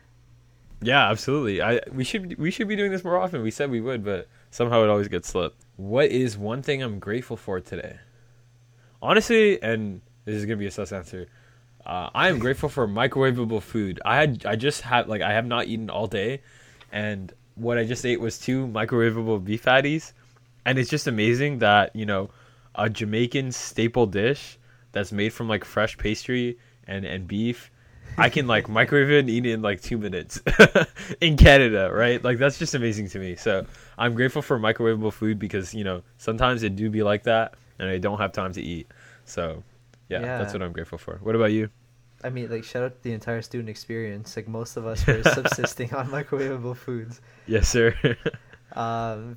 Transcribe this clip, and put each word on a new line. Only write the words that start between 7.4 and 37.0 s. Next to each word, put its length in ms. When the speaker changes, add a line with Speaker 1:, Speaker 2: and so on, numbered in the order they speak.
Speaker 1:
today? 400
Honestly, 600
and 400
this 100
is 100
gonna 120
be 100
a 40
sus 200
answer, 360
uh, 280
I 160
am 100
grateful 300
for 180
microwavable 720
food. 440
I 120
had, 280
I 100
just 260
had, 260
like, 140
I 120
have 120
not 220
eaten 220
all 180
day, 340
and 420
what 220
I 80
just 200
ate 140
was 180
two 300
microwavable 760
beef 200
patties, 500
and 120
it's 120
just 180
amazing 520
that, 360
you 100
know, 240
a 140
Jamaican 640
staple 540
dish 540
that's 200
made 220
from, 140
like, 180
fresh 320
pastry 600
and, 180
and 240
beef, 440
I 120
can, 160
like, 240
Speaker 2:
<laughs> 0
Speaker 1:
microwave 400
it 120
and 100
eat 160
it 60
in, 100
like, 180
two 160
minutes 420
<laughs> 400
in 140
Canada, 560
right? 320
Like, 140
that's 220
just 160
amazing 340
to 100
me. 160
So 300
I'm 160
grateful 300
for 160
microwavable 540
food 260
because, 340
you 100
know, 200
sometimes 420
it 140
do 160
be 100